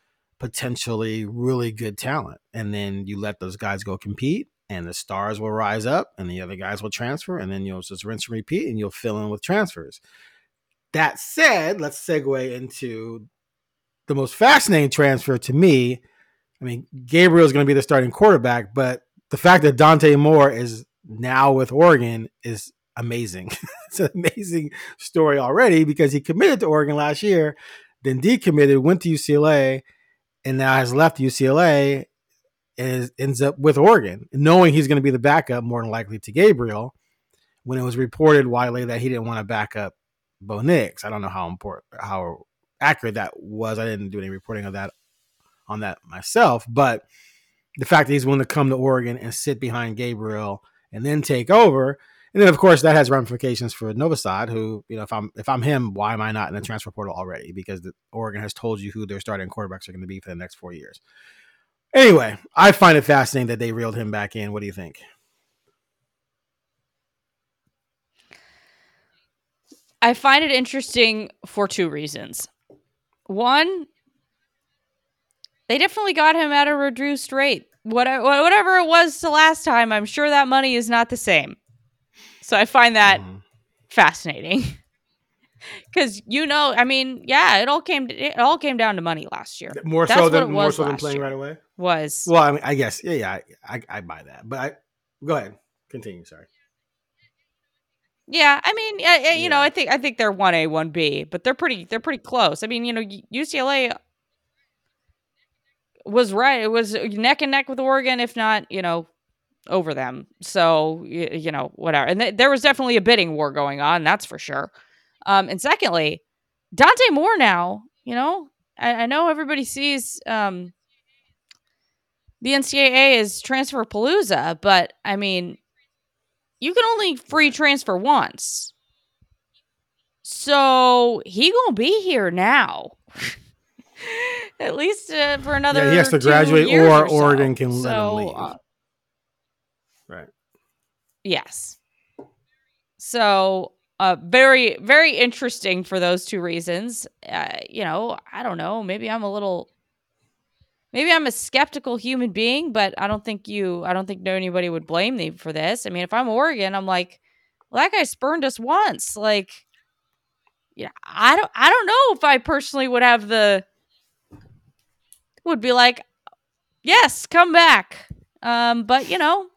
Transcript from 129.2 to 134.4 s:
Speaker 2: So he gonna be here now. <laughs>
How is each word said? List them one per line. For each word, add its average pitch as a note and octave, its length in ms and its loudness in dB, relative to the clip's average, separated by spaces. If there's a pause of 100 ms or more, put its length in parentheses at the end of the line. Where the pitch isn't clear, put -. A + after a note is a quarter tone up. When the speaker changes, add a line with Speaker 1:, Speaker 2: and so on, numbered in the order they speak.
Speaker 2:
So B3+ 1040 2
he B3 260 2
gonna A#4 220 2
be E4+ 300 0
here B3 260 0
now. G3+ 640 0 (240)
<laughs> - 1400 -12